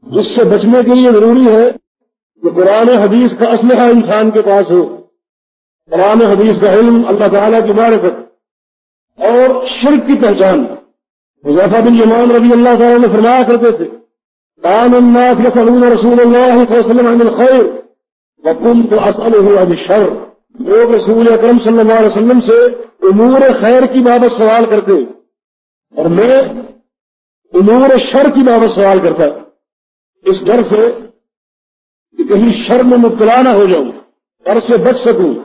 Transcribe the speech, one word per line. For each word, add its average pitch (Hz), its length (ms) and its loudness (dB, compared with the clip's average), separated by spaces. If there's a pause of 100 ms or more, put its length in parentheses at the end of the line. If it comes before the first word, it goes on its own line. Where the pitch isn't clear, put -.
(120)
جس - 240 -4
سے 233 80 0
بچنے 220 420 0
کے 247 100 2
لیے 254 160 2
ضروری 233 360 2
ہے 226 240 2 (680)
کہ 170 80 -2
قرآن 214 480 0
حدیث 214 420 0
کا 226 60 0
اسلحہ 240 380 0
انسان 220 480 0
کے 214 100 0
پاس 196 300 -2
ہو، 170 260 -2 (960)
قرآن 202 300 0
حدیث 202 400 0
کا 196 120 0
علم، 233 340 2
اللہ 202 240 -2
تعالیٰ 214 340 0
کی 208 60 -4
معرفت 208 680 -4 (800)
اور 240 460 -2
شرک 254 420 -2
کی 277 80 0
پہچان۔ 190 500 0 (800)
حذیفہ 185 360 0
بن 233 140 2
یمان 233 360 2
رضی 240 200 2
اللہ 240 180 2 (100)
تعالیٰ 240 200 2
نے 240 80 2
فرمایا 226 360 0
کرتے 233 280 0
تھے، 170 140 -4 (760)
"كان 233 340 0
الناس 247 440 2
يسألون 240 440 0
رسول 240 360 0
الله 247 460 2
صلى 226 100 -4
الله - 20 2
عليه 226 80 0
وسلم 240 220 0
عن 233 140 0
الخير 233 440 2 (720)
وكنت 233 560 -2
أسأله 208 640 0
عن 180 140 0
الشر۔" 185 560 -4 (320)
لوگ 233 360 0
رسول 226 380 0
اکرم 233 260 2
صلی 226 200 0
اللہ 220 140 2
علیہ 220 160 2
وسلم 233 320 0
سے 233 240 2 (360)
امور 233 380 2
خیر 254 460 2
کی 254 140 -2
بابت 240 380 0
سوال 226 280 0
کرتے 214 260 -2 (1040)
اور 160 100 -6
میں 226 360 0 (1120)
امور 226 360 2 (220)
شر 277 180 0
کی 262 140 0
بابت 226 320 0
سوال 196 240 0
کرتا، 165 240 -2 (1000)
اس - 240 -4
ڈر 226 240 0
سے 220 280 -2 (1200)
کہ 165 60 -4
کہیں 214 300 0 (140)
شر 247 160 0
میں 247 140 2
مبتلا 226 440 0
نہ 254 80 2
ہو 208 160 2
جاؤں، 151 260 -2 (540)
ڈر 214 220 -2
سے 233 100 0
بچ 247 240 -2
سکوں۔ 180 320 -2 (120)